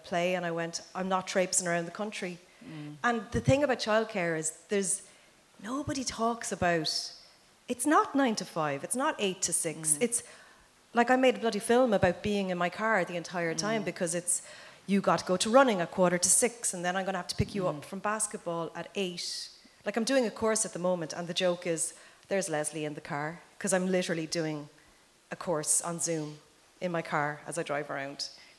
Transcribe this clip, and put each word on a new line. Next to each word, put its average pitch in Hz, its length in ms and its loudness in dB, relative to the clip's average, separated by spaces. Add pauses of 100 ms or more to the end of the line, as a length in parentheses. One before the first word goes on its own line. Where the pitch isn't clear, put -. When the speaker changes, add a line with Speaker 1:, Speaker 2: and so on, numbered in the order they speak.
Speaker 1:
play, 180 320 0
and 175 100 -2
I 165 60 -2
went, 165 300 -4 (140)
"I'm 185 140 -4
not 185 180 2
traipsing 180 400 2
around 170 180 0
the 170 60 -8
country." 208 460 -6 (260)
Speaker 2:
Mm. 151 400 -12
Speaker 1:
And 233 180 2 (100)
the 226 100 0
thing 269 220 6
about 262 160 2
childcare 208 580 2
is, 156 160 -4 (160)
there's, 196 320 0 (640)
nobody 277 400 -4
talks 233 480 -2
about, 170 380 2 (800)
it's 240 180 -4
not 349 300 4
nine 262 200 4
to 185 100 -4
five, 147 380 -2
it's - 120 -6
not 285 240 0
eight 185 240 -2
to 170 100 -2
six. 156 400 -2
Speaker 2:
Mm. - 80 2
Speaker 1:
It's, 233 220 0 (720)
like, 233 160 4
I 254 60 8
made 254 200 6
a 196 40 -10
bloody 208 200 0
film 240 340 4
about 185 280 4
being 202 300 0
in 180 60 -2
my 175 120 2
car 214 340 2
the 175 140 -4
entire 170 380 -4
time 208 260 0
Speaker 2:
Mm. 175 40 -8
Speaker 1:
because 170 280 -2
it's, - 300 -2 (420)
you 196 160 4
got 170 180 4
to - 60 -6
go 180 120 2
to 220 120 0
running 233 320 6
at 165 80 -2
quarter 175 300 4
to - 100 2
six, - 460 2
and 175 100 -6
then 180 100 0
I'm 190 100 -2
gonna 190 120 -2
have 180 100 -8
to - 80 -6
pick 196 200 -2
you 196 80 0
Speaker 2:
Mm. 180 60 2
Speaker 1:
up 147 160 -6
from 196 140 -10
basketball 185 760 -4
at 170 180 -10
eight. 180 560 -6 (340)
Like, 214 140 -2
I'm 226 60 0
doing 254 240 4
a 202 40 -2
course 220 320 0
at 185 100 -4
the 170 60 -6
moment, 175 340 0
and 175 140 -6
the 175 60 -6
joke 175 320 0
is, 165 300 -2 (320)
"There's 196 220 -2
Leslie 151 360 -2
in 151 80 -4
the 156 80 -10
car," 156 380 -6 (180)
'cause 190 160 0
I'm 185 140 2
literally 175 400 0
doing 156 420 -4 (640)
a 170 40 -8
course 156 460 0
on 170 180 -6
Zoom 151 380 -4 (440)
in 180 100 -4
my 165 100 -2
car 147 460 -2
as 151 100 -6
I 165 60 -4
drive 147 260 -4
around. 143 380 -8 (320)